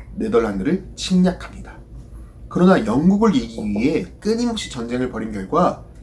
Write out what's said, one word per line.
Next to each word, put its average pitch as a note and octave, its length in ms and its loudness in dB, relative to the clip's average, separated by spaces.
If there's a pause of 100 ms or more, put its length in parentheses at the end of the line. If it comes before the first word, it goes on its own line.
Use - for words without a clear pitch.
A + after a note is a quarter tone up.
(140)
네덜란드를 A2+ 800 0
침략합니다. - 840 -2 (680)
그러나 E3 380 6
영국을 F#3 480 4
이기기 A2+ 360 -2
위해 B2+ 340 0 (160)
끊임없이 A3+ 500 -2
전쟁을 A#2+ 400 -4
벌인 A2 220 -8
결과 B2+ 520 -2 (180)